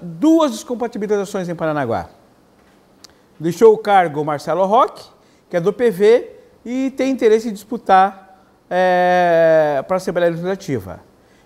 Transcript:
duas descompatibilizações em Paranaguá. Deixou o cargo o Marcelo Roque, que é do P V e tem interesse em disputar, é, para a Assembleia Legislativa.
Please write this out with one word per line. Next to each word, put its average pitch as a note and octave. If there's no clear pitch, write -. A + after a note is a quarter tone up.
duas C4+
descompatibilizações G#3
em F3
Paranaguá. C#3+
Deixou F3
o G#3
cargo F#3+
o D3+
Marcelo D#3
Roque, A#3+
que -
é F3
do F#3
P A#3
V G#3
e C4
tem C4
interesse A3+
em A3
disputar, G3
é, F3
para F#3+
a -
Assembleia F3
Legislativa. E3